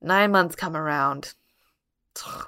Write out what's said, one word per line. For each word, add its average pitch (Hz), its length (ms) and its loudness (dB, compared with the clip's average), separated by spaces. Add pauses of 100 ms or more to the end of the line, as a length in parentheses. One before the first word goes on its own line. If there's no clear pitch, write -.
Nine 196 300 2
months 175 240 4
come 165 200 -6
around. 143 580 -2 (1160)